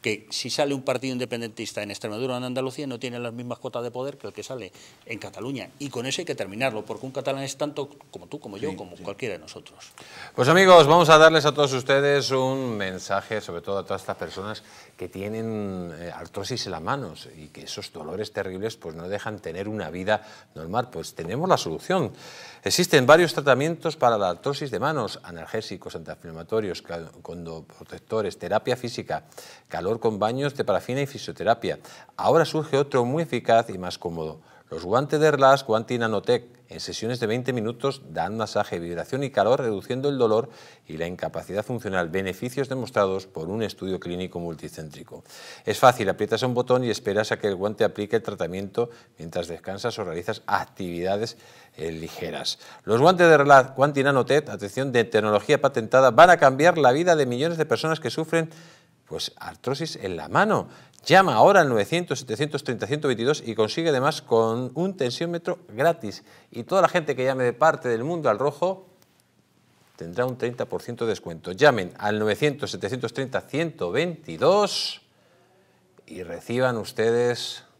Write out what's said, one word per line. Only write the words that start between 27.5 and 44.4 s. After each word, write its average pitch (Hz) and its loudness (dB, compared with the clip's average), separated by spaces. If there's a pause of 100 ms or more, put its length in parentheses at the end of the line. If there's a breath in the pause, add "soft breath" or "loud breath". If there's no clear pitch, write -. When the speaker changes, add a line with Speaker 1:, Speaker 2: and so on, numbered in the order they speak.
Speaker 3:
terapia 107 -2
física, 113 -8 (440 loud breath)
calor 92 -4
con 110 0
baños 131 -2
de - -4
parafina 104 -2
y 139 -4
fisioterapia. 95 -2 (360 loud breath)
Ahora 147 4
surge 151 -2
otro 139 2
muy 139 -2
eficaz 113 2
y 98 -10
más 90 -8
cómodo. 80 -8 (300 soft breath)
Los 80 -10
guantes 135 0
de 156 6
Relax 135 6
Guanti 113 -2
Nanotech, 113 0 (120)
en 85 -14
sesiones 113 -6
de 120 -2
veinte 123 -2
minutos, 120 -4
dan 82 -6
masaje, 107 -4
vibración 85 -6
y 131 -4
calor, 113 2
reduciendo 123 -4
el 139 -4
dolor 113 2 (380 loud breath)
y 80 -12
la 80 -4
incapacidad 90 -6
funcional. 95 -4
Beneficios 98 -6
demostrados 104 -2
por 80 -10
un 107 -4
estudio 95 -6
clínico 87 -8
multicéntrico. 78 -12 (400 loud breath)